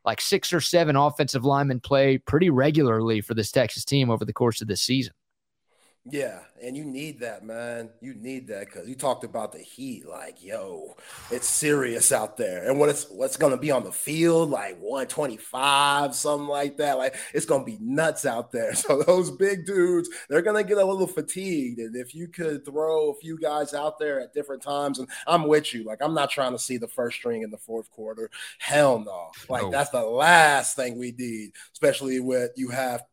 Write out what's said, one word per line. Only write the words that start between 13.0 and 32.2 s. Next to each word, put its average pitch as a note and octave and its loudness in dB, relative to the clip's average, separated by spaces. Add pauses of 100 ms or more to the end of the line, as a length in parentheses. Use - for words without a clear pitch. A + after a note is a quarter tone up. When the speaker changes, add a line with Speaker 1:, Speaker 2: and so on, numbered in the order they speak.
Speaker 2:
what's B2+ -4
gonna C#3 4
be C#3+ -2
on B2 2
the F#2 -10
field, E3 2
like, G2+ -4
one B2 -6
twenty-five, C#3+ 2
something D3 -2
like C#3+ -2
that. C#3+ 0
Like, C3 -2 (160)
it's D3+ 0
gonna C3+ 2
be A2 -10
nuts C#3+ 0
out A#2+ -4
there. A2+ -4
<laughs> - -2
So D3 4
those F3+ 4
big F#3+ 0
dudes, F3+ 2 (220)
they're D#3 4
gonna G#3 2
get G3+ 2
a G3 6
little F#3+ 0
fatigued. D#3 -6
And A2+ -8
if B2 -10
you E3 -12
could D#3 -6
throw D#3 0
a C#3+ -4
few D#3+ -12
guys D3+ -2
out D3+ -4
there C#3+ -2
at B2 -14
different C#3 -8
times, C#3+ -2
and B2+ -10 (180)
I'm E3 4
with D3 4
you. A2+ -8
Like, A2 -8
I'm D3+ -2
not C#3+ 2
trying B2+ -2
to A#2 -6
see B2+ -4
the A#2 -6
first A#2+ -4
string A#2 -4
in G#2+ -10
the G#2+ -16
fourth A2+ -10
quarter. A2 -12 (300)
Hell C#3+ 4
no. F#2 -12 (180)
Like, B2 -2
Speaker 1:
No. F#2+ -4
Speaker 2:
that's C#3+ 0
the A#2+ 0
last C#3+ 6
thing B2 -4
we B2 -8
need, A2+ -8 (220)
especially C3+ 2